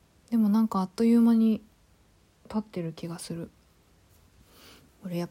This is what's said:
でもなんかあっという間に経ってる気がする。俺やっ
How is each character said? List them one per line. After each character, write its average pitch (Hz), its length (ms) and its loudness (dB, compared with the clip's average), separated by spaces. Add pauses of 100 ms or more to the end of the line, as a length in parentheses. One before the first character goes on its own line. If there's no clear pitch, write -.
(300)
で 233 60 -2
も 214 120 2
な 208 120 2
ん 220 80 2
か 196 100 -4
あ 190 60 -2
っ 185 100 -8
と - 80 -4
い 233 120 4
う 233 60 6
間 233 140 6
に 220 260 2 (880)
経 214 120 -6
っ - 20 -10
て - 180 -12
る 165 120 -8
気 170 160 -12
が 170 100 -14
す - 160 -12
る。 165 160 -12 (1500)
俺 175 120 -8
や 175 100 -4
っ - 40 -20